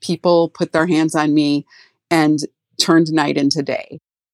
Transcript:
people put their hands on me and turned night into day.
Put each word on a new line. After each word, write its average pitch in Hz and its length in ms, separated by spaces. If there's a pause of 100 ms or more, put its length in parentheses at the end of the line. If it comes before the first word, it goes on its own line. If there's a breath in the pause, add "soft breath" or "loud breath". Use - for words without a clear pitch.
people 170 480
put - 240
their 160 140
hands 160 280
on 151 200
me 147 320 (440 soft breath)
and 151 280 (420)
turned 165 320
night 147 240
into 143 260
day. - 380 (340)